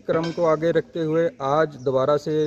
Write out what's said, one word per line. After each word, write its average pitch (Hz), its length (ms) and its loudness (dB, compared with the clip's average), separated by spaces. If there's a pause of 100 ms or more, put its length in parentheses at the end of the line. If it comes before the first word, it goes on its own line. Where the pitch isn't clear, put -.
क्रम 165 260 -2
को 170 140 -2
आगे 160 260 2
रखते 165 300 -2
हुए 165 280 0 (140)
आज 147 400 0
दोबारा 135 340 2
से 156 160 -4 (140)